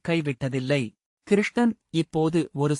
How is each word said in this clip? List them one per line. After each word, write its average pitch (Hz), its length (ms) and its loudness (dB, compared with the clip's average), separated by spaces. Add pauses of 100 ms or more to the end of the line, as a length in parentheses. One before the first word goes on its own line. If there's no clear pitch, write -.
கைவிட்டதில்லை. 139 760 -2 (420)
கிருஷ்ணன், 220 500 2 (160)
இப்போது 160 640 0
ஒரு 147 260 0